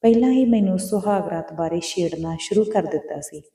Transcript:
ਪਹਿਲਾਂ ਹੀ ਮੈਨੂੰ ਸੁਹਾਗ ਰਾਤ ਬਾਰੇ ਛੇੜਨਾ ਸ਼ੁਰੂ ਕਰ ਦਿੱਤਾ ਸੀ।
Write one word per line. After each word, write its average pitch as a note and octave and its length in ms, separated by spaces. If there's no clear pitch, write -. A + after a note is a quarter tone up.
ਪਹਿਲਾਂ A#3 320
ਹੀ C4 120
ਮੈਨੂੰ G3+ 340
ਸੁਹਾਗ G3+ 500
ਰਾਤ E3 240
ਬਾਰੇ E3 300
ਛੇੜਨਾ E3 580
ਸ਼ੁਰੂ G#3 240
ਕਰ G#3 180
ਦਿੱਤਾ D3+ 380
ਸੀ। D3 220